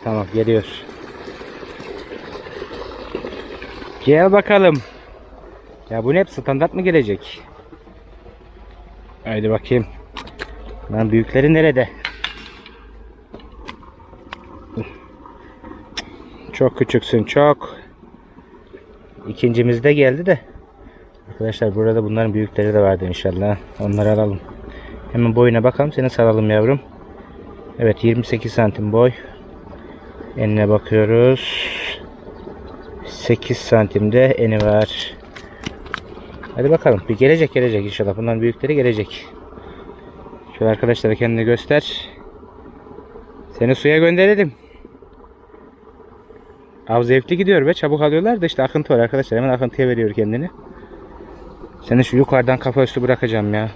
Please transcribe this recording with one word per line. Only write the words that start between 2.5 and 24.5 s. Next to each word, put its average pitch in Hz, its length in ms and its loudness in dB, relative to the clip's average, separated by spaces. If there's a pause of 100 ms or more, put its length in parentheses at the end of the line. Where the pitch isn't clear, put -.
Gel 165 280 6
bakalım. 196 440 4 (1120)
Ya 113 140 -4
bu 139 100 2
ne 180 40 4
hep 190 120 0
standart 139 440 -2
mı 185 80 -4
gelecek? 135 580 0 (1800)
Haydi 110 260 -2
bakayım. 113 360 0 (1040)
Lan 110 180 0
büyükleri 135 440 2
nerede? 147 340 4 (4000)
Çok - 260 0
küçüksün, 120 460 0
çok. - 520 0 (1500)
İkincimiz 117 560 0
de 147 80 6
geldi 147 340 4
de. 170 140 2 (880)
Arkadaşlar 110 440 -2
burada 110 300 2
bunların 107 300 0
büyükleri 107 400 0
de 107 60 6
vardı 95 240 4
inşallah. 95 520 -2 (240)
Onları 104 320 0
alalım. 104 280 0 (720)